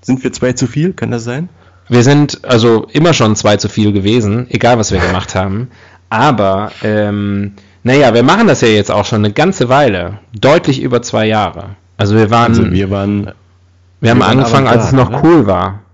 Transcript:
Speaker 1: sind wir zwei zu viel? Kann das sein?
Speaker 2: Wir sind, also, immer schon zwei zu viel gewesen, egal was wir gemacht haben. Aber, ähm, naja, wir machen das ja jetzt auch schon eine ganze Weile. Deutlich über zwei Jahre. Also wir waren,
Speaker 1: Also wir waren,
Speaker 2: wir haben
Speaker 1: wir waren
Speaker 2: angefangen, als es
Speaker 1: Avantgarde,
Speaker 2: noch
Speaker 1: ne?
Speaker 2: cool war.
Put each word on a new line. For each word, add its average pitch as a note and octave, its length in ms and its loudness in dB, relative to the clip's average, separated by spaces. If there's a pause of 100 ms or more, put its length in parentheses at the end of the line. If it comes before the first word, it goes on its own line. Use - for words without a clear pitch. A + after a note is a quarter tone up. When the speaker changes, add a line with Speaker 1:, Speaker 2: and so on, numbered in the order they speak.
Speaker 1:
sind C3 220 -4
wir B2+ 80 -2
zwei B2+ 220 -2
zu B2+ 140 -4
viel? E3+ 260 -2
Kann A2+ 160 -8
das A#2 140 -6
sein? C3 260 -8 (400)
Speaker 2:
Wir A#2+ 140 4
sind, C#3+ 420 2
also, A2+ 480 2
immer D#3+ 200 2
schon G#2+ 220 2
zwei G#2 220 0
zu G#2+ 120 -4
viel G#2 220 0
gewesen, G#2+ 600 0
egal A#2+ 260 2
was G#2+ 140 -2
wir F#2+ 80 -2
gemacht F2+ 340 -4
haben. G2 380 -4 (400)
Aber, G#2+ 600 0 (120)
ähm, G#2 720 -2 (280)
naja, B2+ 320 2
wir A#2+ 80 4
machen F3+ 240 4
das D3 160 2
ja B2 60 2
jetzt G#2+ 240 2
auch G2+ 140 0
schon G#2+ 200 -2
eine G#2 80 -2
ganze D3 340 -2
Weile. G#2 520 0 (200)
Deutlich C#3+ 440 0
über B2 180 -2
zwei A2 240 -4
Jahre. G2 440 -2 (280)
Also G#2 180 0
wir A2 140 4
waren, A#2 220 2
Speaker 1:
Also F#2 200 0
wir F#2+ 200 -2
waren, G2+ 400 -4 (680)
Speaker 2:
wir A3 120 0
haben A#3+ 80 4
Speaker 1:
wir G3 80 2
waren F#3+ 100 2
Speaker 2:
angefangen, C3 300 2
als A2+ 220 2
es - 40 0
Speaker 1:
Avantgarde, C3 220 2
Speaker 2:
noch C#3 80 -2
Speaker 1:
ne? D#3 40 4
Speaker 2:
cool D#3 200 4
war. F#2+ 320 -2 (140)